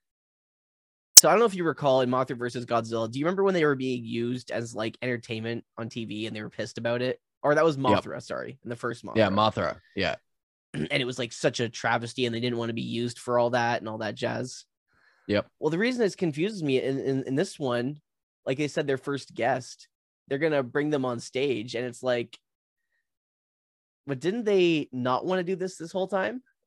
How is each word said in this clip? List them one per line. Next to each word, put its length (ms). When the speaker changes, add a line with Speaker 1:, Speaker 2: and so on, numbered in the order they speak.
Speaker 1:
so 120
I 40
don't 60
know 60
if 80
you 120
recall 360
in 80
Mothra 280
versus 280
Godzilla, 460
do 80
you 60
remember 180
when 100
they 120
were 100
being 280
used 460
as, 240
like, 300
entertainment 600
on 120
T 160
V 220
and 80
they 60
were 80
pissed 280
about 240
it? 180
Or 100
that 120
was 120
Speaker 2:
Yep. 60
Speaker 1:
Mothra, 180
sorry, 400
in 60
the 60
first 300
Mothra. 120
Speaker 2:
Yeah, 120
Mothra. 500
Yeah. 200
Speaker 1:
<clears throat> 0
And 180
it 40
was, 140
like, 120
such 280
a 100
travesty 560
and 80
they 60
didn't 180
wanna 160
be 80
used 380
for 180
all 140
that 300
and 80
all 100
that 160
jazz. 500
Speaker 2:
Yep. 200
Speaker 1:
Well, 100
the 80
reason 240
this 140
confuses 480
me 180
in, 180
in, 240
in 120
this 240
one, 400
like 140
they 80
said, 180
their 140
first 340
guest, 540
they're 100
gonna 240
bring 300
them 120
on 160
stage, 540
and 100
it's 200
like, 340
but 140
didn't 240
they 480
not 340
wanna 180
do 120
this 220
this 140
whole 160
time? 360